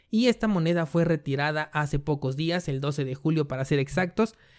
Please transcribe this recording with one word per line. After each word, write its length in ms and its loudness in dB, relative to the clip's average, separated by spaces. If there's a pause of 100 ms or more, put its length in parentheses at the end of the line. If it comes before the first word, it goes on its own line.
y 180 2
esta 220 2
moneda 380 2
fue 180 2
retirada 680 0
hace 280 0
pocos 360 -2
días, 320 -2
el 120 -4
doce 240 -2
de 120 -6
julio 300 0
para 180 -4
ser 160 2
exactos, 540 0 (240)